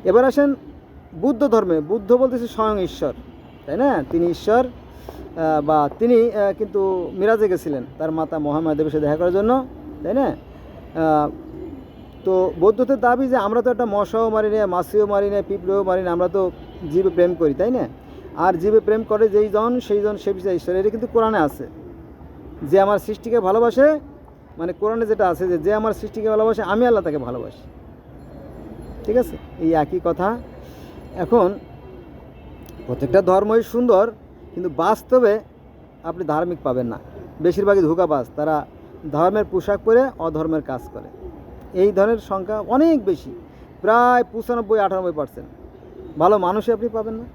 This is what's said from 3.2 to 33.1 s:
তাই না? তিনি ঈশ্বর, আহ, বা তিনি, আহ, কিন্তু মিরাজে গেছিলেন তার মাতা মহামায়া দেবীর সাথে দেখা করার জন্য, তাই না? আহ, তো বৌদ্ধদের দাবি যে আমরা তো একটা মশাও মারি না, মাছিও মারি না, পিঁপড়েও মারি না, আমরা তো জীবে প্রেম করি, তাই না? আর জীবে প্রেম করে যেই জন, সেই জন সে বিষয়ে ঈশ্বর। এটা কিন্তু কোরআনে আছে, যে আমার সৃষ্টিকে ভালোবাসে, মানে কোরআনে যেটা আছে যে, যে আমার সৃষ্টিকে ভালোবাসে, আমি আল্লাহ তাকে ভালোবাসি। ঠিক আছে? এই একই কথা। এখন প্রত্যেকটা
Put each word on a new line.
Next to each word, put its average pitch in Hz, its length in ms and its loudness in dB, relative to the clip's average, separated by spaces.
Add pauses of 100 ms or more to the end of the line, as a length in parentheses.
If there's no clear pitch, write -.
তাই 151 120 -6
না? 262 320 2
তিনি 170 160 0
ঈশ্বর, 214 420 2
আহ, - 960 -4
বা 147 280 2 (100)
তিনি, 233 320 4
আহ, 202 260 0
কিন্তু 190 560 -2
মিরাজে 208 340 2
গেছিলেন 156 360 -4 (140)
তার 160 140 -4
মাতা 160 280 -4
মহামায়া 151 360 -2
দেবীর 156 160 -2
সাথে 151 100 -2
দেখা 147 140 0
করার 175 180 0
জন্য, 240 320 2 (380)
তাই 196 100 -4
না? 269 120 2
আহ, - 1040 -4 (960)
তো 185 340 2
বৌদ্ধদের 220 400 2
দাবি 247 280 2
যে 254 80 0
আমরা 226 260 0
তো 247 100 0
একটা 247 140 0
মশাও 220 440 0
মারি 214 200 0
না, 214 160 2
মাছিও 185 400 0
মারি 202 240 0
না, 202 180 0
পিঁপড়েও 196 360 -2
মারি 185 200 0
না, 175 80 -2
আমরা 175 160 0
তো 185 240 0 (400)
জীবে 185 180 2
প্রেম 175 240 4
করি, 165 200 0
তাই 185 180 0
না? 202 160 -2 (500)
আর 175 200 2
জীবে 214 220 4
প্রেম 220 240 0
করে 220 260 2
যেই 208 200 2
জন, 226 300 0
সেই 208 220 -2
জন 208 160 -2
সে - 160 -4
বিষয়ে 185 220 -2
ঈশ্বর। 175 200 -4
এটা 190 140 0
কিন্তু 220 240 -6
কোরআনে 220 240 2
আছে, 143 300 -2 (960)
যে 156 160 4
আমার 196 200 2
সৃষ্টিকে 226 400 -2
ভালোবাসে, 233 600 4 (580)
মানে 170 160 -6
কোরআনে 220 320 -2
যেটা 208 240 2
আছে 170 180 -2
যে, 175 100 0
যে 170 160 0
আমার 214 200 0
সৃষ্টিকে 214 360 -6
ভালোবাসে, 214 340 2
আমি 208 220 2
আল্লাহ 220 180 4
তাকে 151 140 -2
ভালোবাসি। 123 520 -10 (1400)
ঠিক 214 120 0
আছে? - 200 -2 (220)
এই 160 140 2
একই 160 300 0
কথা। 185 340 -2 (800)
এখন 190 380 2 (1300)
প্রত্যেকটা 135 340 2